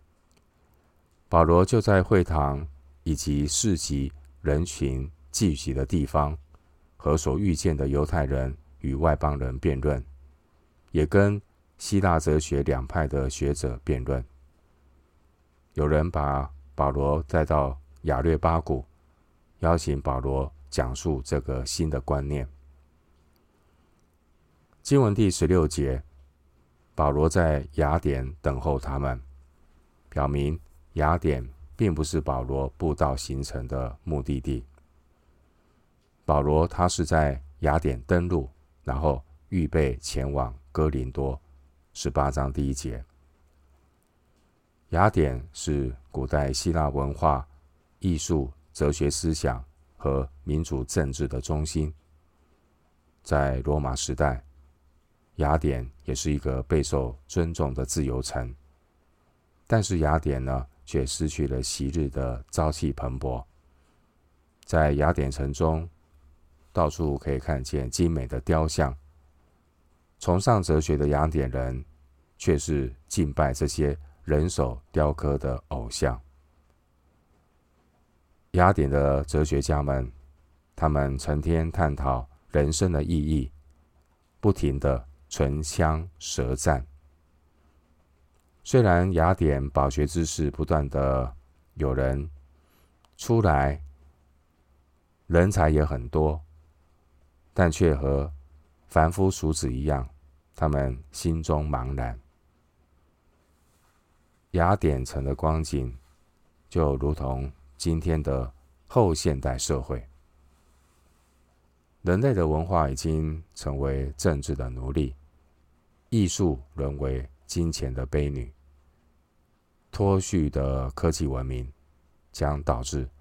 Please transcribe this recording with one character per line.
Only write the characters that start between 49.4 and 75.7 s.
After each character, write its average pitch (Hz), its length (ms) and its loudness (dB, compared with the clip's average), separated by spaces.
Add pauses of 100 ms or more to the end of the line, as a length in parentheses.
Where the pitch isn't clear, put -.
和 67 280 0 (180)
民 76 200 -2
主 67 180 -4
政 69 300 -2
治 67 160 -4
的 64 140 -6
中 78 240 -2
心。 76 260 -4 (1300)
在 69 380 0
罗 73 180 0
马 65 160 -2
时 - 200 -4
代， 67 280 0 (920)
雅 76 240 2
典 65 280 0 (180)
也 65 100 -4
是 76 180 -2
一 71 60 0
个 65 240 -4
备 76 200 0
受 65 320 -2 (140)
尊 82 240 -2
重 71 220 -2
的 67 100 -4
自 76 180 -2
由 64 200 -2
城。 62 320 -8 (1120)
但 110 160 2
是 92 160 0
雅 78 200 2
典 69 240 -2
呢， 65 240 -4 (180)
却 67 200 -2
失 76 240 -4
去 73 200 -2
了 65 120 -2
昔 67 280 -4
日 73 200 -2
的 64 440 -6
朝 78 180 0
气 71 220 -2
蓬 65 260 -6
勃。 62 260 -6 (1200)
在 78 280 2
雅 73 200 2
典 69 160 0
城 69 240 -4
中， 80 360 0 (840)
到 82 160 2
处 73 300 -2
可 - 140 -4
以 65 80 -2
看 67 240 -4
见 65 260 -4
精 85 180 2
美 69 200 -2
的 64 140 -6
雕 78 260 2
像。 67 280 0 (1200)
崇 90 200 2
尚 110 220 4
哲 78 180 4
学 78 160 0
的 73 120 0
雅 73 180 2
典 73 240 0
人， 64 340 -6 (540)
却 82 180 2
是 71 380 -2 (140)
敬 73 240 0
拜 69 200 2
这 73 140 -2
些 73 320 -2 (240)
人 76 260 2
手 62 320 -2 (120)
雕 76 200 2
刻 71 260 -2
的 65 300 -4
偶 58 220 -8